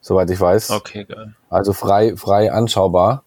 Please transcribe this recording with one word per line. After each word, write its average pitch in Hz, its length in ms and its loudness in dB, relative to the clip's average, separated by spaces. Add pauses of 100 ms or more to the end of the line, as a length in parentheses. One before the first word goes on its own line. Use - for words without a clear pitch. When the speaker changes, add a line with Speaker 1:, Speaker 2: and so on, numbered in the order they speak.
Speaker 1:
soweit 92 280 0
ich 92 100 -4
weiß. 95 320 2
Speaker 2:
Okay, 104 340 -8
geil. 107 300 -18 (140)
Speaker 1:
Also 98 240 0
frei, 98 420 0
frei 101 360 0
anschaubar. 98 760 0